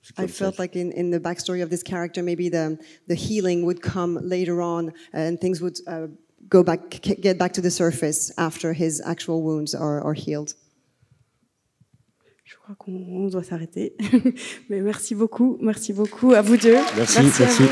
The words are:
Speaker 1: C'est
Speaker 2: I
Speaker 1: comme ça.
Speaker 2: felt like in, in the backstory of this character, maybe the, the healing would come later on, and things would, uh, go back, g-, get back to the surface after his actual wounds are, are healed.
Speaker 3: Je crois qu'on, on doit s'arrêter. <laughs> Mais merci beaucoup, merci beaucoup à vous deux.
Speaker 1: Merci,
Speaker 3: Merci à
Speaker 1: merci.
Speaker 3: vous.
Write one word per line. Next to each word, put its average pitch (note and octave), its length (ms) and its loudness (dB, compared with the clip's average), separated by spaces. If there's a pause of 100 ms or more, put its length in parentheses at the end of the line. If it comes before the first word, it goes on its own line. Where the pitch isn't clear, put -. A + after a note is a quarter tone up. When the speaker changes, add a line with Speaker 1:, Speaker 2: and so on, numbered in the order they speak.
Speaker 1:
C'est - 120 -20
Speaker 2:
I - 80 -10
Speaker 1:
comme F#3+ 80 -4
ça. F#3+ 160 -6
Speaker 2:
felt F#3+ 120 -4
like F3+ 180 -6
in, F3+ 220 -4
in F3 140 -2
the E3+ 100 -2
backstory F3 400 -6
of E3 80 -4
this F3 140 -6
character, F3 400 -6
maybe F3 260 -2
the, D#3+ 260 -2 (320)
the F3 60 -2
healing F3+ 500 -2
would F3 180 -2
come F3 420 -4
later F3+ 380 -2
on, E3+ 300 -4 (220)
and E3 260 -4
things F#3 220 -2
would, F3+ 240 -6
uh, D#3+ 220 -10 (420)
go F3+ 140 8
back, - 400 -4
g-, G3 180 -2
get F#3 160 2
back F3+ 160 -2
to F#3+ 80 -4
the F3 80 0
surface E3 680 -2
after E3 380 -4
his D#3 320 -2
actual E3 380 -4
wounds D#3 320 -4
are, D3 260 -4
are D3+ 140 -4
healed. D3+ 400 -8 (1900)
Speaker 3:
Je - 100 -20
crois - 240 -20
qu'on, F#3+ 140 -12
on F#3 340 -6
doit F3+ 160 -4
s'arrêter. E3+ 520 -8 (360)
<laughs> - 380 -14
Mais G3 120 -2
merci G#3 320 -4
beaucoup, A3+ 480 0
merci G#3+ 320 -2
beaucoup G#3+ 400 4
à G#3+ 80 8
vous A3 160 6
deux. A3+ 220 8 (180)
Speaker 1:
Merci, A#2 240 4
Speaker 3:
Merci C3+ 220 6
à - 20 10
Speaker 1:
merci. B2+ 160 6
Speaker 3:
vous. C3+ 100 8